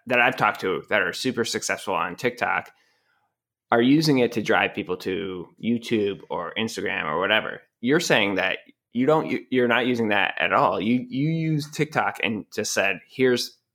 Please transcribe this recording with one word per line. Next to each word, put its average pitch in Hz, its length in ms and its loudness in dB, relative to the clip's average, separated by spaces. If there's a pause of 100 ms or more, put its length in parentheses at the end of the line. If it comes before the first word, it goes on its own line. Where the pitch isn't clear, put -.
that 123 120 2
I've 123 160 4
talked 104 260 2
to 87 280 -2
that 104 120 2
are 90 120 -2
super 117 320 -2
successful 98 480 -4
on 87 220 -2
TikTok 95 540 -2 (1000)
are 117 100 4
using 143 360 4
it 120 160 2
to 110 80 -4
drive 98 320 0
people 92 240 -6
to 90 500 -6 (160)
YouTube 110 680 -2
or 85 280 -6
Instagram 95 480 -4
or 78 140 -2
whatever. 101 420 0 (180)
You're 143 220 2
saying 107 340 2
that 92 220 0 (340)
you 123 140 0
don't, 147 220 2
you, - 240 -4
you're 123 180 2
not 117 160 2
using 117 240 0
that 101 280 2
at 87 140 0
all. 101 300 2
You, 123 260 0
you 135 220 -2
use 160 420 -2
TikTok 127 520 -2
and 104 300 -4
just - 200 -4
said, 95 340 0
"Here's," 127 500 0 (180)